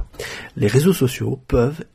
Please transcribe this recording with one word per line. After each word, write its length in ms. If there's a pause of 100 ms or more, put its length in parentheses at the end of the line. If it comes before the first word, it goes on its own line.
(580)
les 100
réseaux 260
sociaux 540
peuvent 460